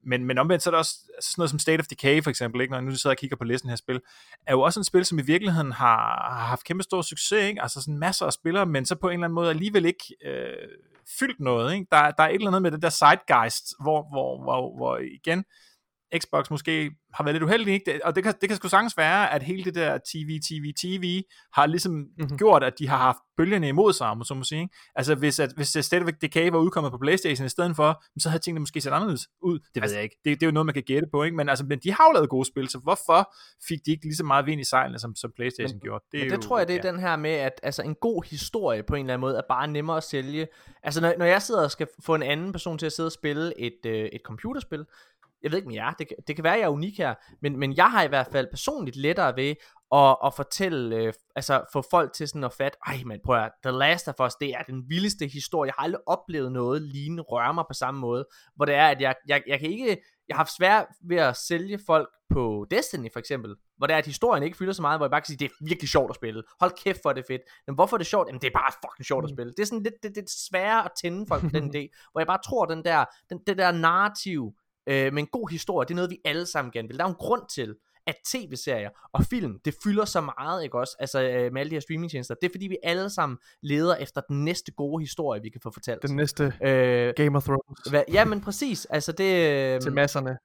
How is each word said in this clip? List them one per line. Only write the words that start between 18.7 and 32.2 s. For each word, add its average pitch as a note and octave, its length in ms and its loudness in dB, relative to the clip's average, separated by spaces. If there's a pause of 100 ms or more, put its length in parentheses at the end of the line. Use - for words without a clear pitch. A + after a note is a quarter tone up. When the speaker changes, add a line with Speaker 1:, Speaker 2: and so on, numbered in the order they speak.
Speaker 1:
være, F3 360 4
at D3 100 0
hele F3+ 220 -6
det F3 100 -4
der D3 240 0
T - 160 -10 (140)
V, - 20 -6 (100)
T - 100 -6 (120)
V, D3 180 -6
T - 40 -6 (200)
V F#3 180 -2 (300)
har D3 140 6
ligesom F3 260 0 (260)
Speaker 2:
Mhm. C#3+ 200 -4
Speaker 1:
gjort, F3+ 260 8
at B2+ 140 -2
de C#3 100 -2
har C#3+ 80 2
haft B2+ 220 4 (180)
bølgerne E3+ 320 2
imod F#3 240 6
sig, B2 180 0
om G#2+ 80 -4
man A#2 60 -8
så C#3 100 -8
må C3 100 -8
sige, D3+ 180 -4
ikke? F#3 120 -8 (200)
Altså, C#3+ 200 2
hvis, C#3+ 260 2
at, C3+ 160 2
hvis C#3+ 120 -2
State E3 340 2
of E3 60 2 (140)
Decay E3 280 2
var E3 80 2
udkommet D#3+ 340 2
på B2 60 -10
PlayStation C#3 480 2
i - 20 -4
stedet F3 280 0
for, D3+ 280 4 (140)
så E3 100 0
havde D#3+ 140 0
tingene E3 180 -4
måske C#3+ 200 -6
set C3+ 100 -6
anderledes D#3+ 380 -2 (140)
ud. F3 160 0
Det - 160 -12
ved A2+ 80 -2
Speaker 3:
Altså G#2 140 -2
Speaker 1:
jeg G#2 80 -4
ikke. G#2+ 200 -10
Det, D3 160 0
det E3 60 4
er - 0 -
jo D#3+ 60 4
noget, D#3 140 2
man D3 80 -2
kan C#3 80 -2
gætte D3 300 0
på, D3 100 0
ikke? E3 140 -2
Men, C#3+ 120 0
altså, C#3 160 2
men C#3 140 -2
de F#3+ 140 -2
har D#4 160 6
jo D#4+ 40 8
lavet D#3 160 4